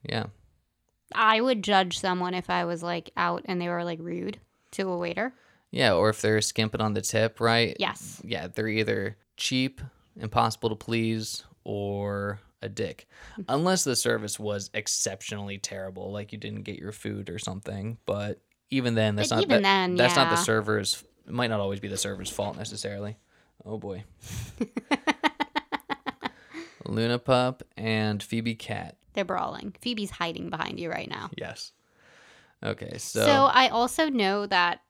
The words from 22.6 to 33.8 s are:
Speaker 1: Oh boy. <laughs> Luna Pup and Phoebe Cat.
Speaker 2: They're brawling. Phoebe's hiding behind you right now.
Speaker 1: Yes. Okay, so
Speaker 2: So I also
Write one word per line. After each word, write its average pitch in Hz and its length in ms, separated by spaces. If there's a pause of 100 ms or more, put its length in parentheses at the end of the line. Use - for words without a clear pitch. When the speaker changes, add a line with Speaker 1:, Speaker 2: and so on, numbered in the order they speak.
Speaker 1:
Oh 107 100
boy. 98 280 (540)
<laughs> - 200 (2000)
Luna 117 320
Pup 127 440 (140)
and 107 460
Phoebe 113 320
Cat. 98 420 (160)
Speaker 2:
They're 202 120
brawling. 185 560
Phoebe's 214 300
hiding 170 400
behind - 300
you 170 100
right - 180
now. - 280
Speaker 1:
Yes. - 360 (880)
Okay, - 360
so - 260
Speaker 2:
So 269 280
I 262 160
also 247 400